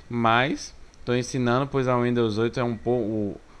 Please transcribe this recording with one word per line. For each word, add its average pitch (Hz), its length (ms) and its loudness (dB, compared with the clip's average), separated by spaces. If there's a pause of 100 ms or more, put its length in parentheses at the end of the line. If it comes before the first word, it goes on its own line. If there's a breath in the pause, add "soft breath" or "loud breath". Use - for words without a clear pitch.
Mas 120 640 2 (320)
tô 123 80 0
ensinando, 123 540 0
pois 131 200 0
a 123 100 2
Windows 120 400 2
oito 120 220 0
é 123 40 0
um 120 120 -4
pouco, 117 300 0
o, 104 360 -4 (180 loud breath)